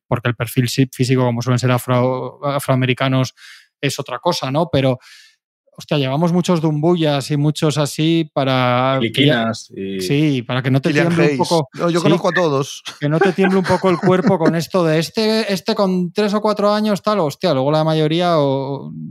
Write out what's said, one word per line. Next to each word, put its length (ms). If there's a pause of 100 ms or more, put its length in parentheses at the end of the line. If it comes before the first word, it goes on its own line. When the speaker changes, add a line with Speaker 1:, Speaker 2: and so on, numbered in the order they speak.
Speaker 1:
porque 220
el 60
perfil 320
sí, 240
físico, 300
como 200
suelen 160
ser 120
afro-, 760
afroamericanos, 880 (460)
es 200
otra 200
cosa, 300
¿no? 220
Pero, 260 (800)
hostia, 220
llevamos 340
muchos 280
Dumbuyas 720
y 40
muchos 420
así 540
para 680
que 260
ya 260
Speaker 2:
Filiquinas 220
y 260
Speaker 1:
Sí, 420
para 200
que 80
no 100
te 100
Speaker 3:
Kylian 180
Speaker 1:
tiemble 160
un 60
Speaker 3:
Hayes. 80 (100)
Speaker 1:
poco 260
Speaker 3:
No, 160
yo 80
Speaker 1:
Sí, 60
Speaker 3:
conozco 240
a 40
todos. 500 (180)
Speaker 1:
que 80
no 100
te 140
tiemble 260
un 60
poco 260
el 80
cuerpo 400
con 160
esto 300
de 160
este, 520
este 220
con 380
tres 200
o 80
cuatro 320
años, 300
tal, 180
hostia, 320
luego 200
la 100
mayoría 560
o, 540 (180)